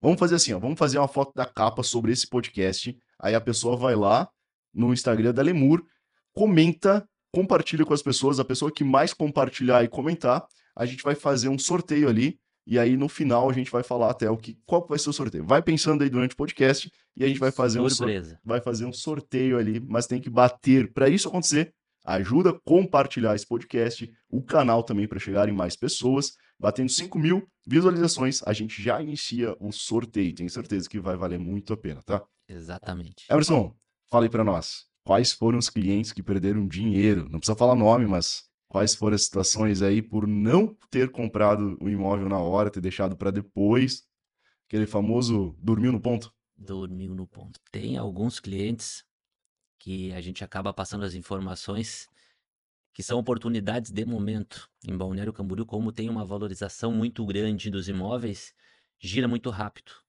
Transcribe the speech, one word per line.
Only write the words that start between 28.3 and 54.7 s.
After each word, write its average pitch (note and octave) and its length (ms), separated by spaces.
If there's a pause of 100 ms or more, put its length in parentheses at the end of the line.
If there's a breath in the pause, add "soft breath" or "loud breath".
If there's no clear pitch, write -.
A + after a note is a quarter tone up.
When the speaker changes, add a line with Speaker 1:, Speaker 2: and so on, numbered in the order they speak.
Speaker 1:
a - 80
gente G#2+ 300
já A#2 180
inicia A#2+ 600
o G2+ 100
sorteio. G#2 640
Tenho F2 160
certeza F2 380
que G#2 100
vai F#2 180
valer F2 220
muito G2 340
a G#2+ 40
pena, D#2 260
tá? G2 220 (240)
Speaker 2:
Exatamente. F2 800
Speaker 1:
Emerson, D3 480 (320)
fala A#2 160
aí A#2 40
pra A2+ 160
nós. F2+ 420 (180)
Quais G#2+ 280
foram A#2 260
os A#2 100
clientes G2+ 440
que G2+ 100
perderam G2 440
dinheiro? G2 640
Não D#2+ 100
precisa G#2 180
falar B2 200
nome, A#2 300
mas - 440 (180)
quais G#2 280
foram G#2+ 180
as G2+ 80
situações G2+ 580
aí G2+ 220
por G#2+ 240
não A#2 500 (140)
ter B2+ 200
comprado G#2 680
o F#2 80
imóvel G2 400
na G2 100
hora, F#2+ 320
ter G2 100
deixado F#2+ 360
pra G2 140
depois? G#2 760 (600)
Aquele G#2+ 220
famoso G#2+ 680
dormiu A2+ 340
no A2 80
ponto? A#2 320 (240)
Speaker 2:
Dormiu F#2+ 580
no F#2 140
ponto. - 320 (100)
Tem A2+ 260
alguns G#2+ 440
clientes G#2 640 (760)
que F#2 340
a F2+ 80
gente F#2 240
acaba F#2+ 280
passando G2+ 320
as F#2+ 80
informações F#2+ 960 (880)
que - 80
são - 160
oportunidades A2+ 720
de G#2 140
momento. G#2+ 680 (160)